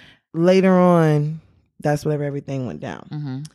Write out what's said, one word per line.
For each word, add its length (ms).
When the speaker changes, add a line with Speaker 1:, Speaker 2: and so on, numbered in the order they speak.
Speaker 1:
later 420
on, 640
that's 240
whenever 200
everything 420
went 140
down. 320
Speaker 2:
Mm-hmm. 300